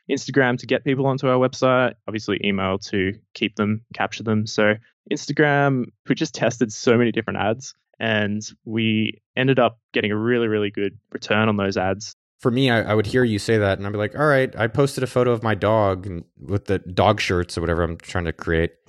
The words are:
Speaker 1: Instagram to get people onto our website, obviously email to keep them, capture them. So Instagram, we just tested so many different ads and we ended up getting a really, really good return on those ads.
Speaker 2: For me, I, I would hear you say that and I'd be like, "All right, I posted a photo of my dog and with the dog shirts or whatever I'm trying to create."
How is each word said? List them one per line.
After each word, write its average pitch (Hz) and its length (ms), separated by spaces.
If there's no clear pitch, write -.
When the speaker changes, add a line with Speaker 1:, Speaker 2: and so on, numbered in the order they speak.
Speaker 1:
Instagram 135 500
to 120 60
get 160 160
people 135 220
onto 135 240
our 127 80
website, 127 560
obviously 104 340
email 95 360
to 98 340
keep - 220
them, 107 260
capture - 300
them. 107 240
So 107 300
Instagram, 143 720
we - 60
just - 200
tested 117 380
so 120 240
many 120 160
different 101 260
ads 113 360
and 107 420
we 110 560
ended 131 220
up 117 200
getting 110 180
a 104 60
really, 117 320
really 104 220
good 101 280
return 110 380
on 101 80
those 98 180
ads. 98 400
Speaker 2:
For 131 100
me, 131 180
I, 117 140
I 104 120
would 107 120
hear 127 180
you 107 140
say 113 180
that 98 220
and 98 80
I'd 101 60
be 104 60
like, 104 200
"All 151 80
right, 131 280
I 110 120
posted 135 360
a 127 40
photo 123 240
of 113 120
my 110 120
dog 98 520
and 85 180
with 90 280
the 95 120
dog 95 400
shirts 90 380
or 85 60
whatever 85 200
I'm 82 140
trying 87 300
to 80 80
create." 82 380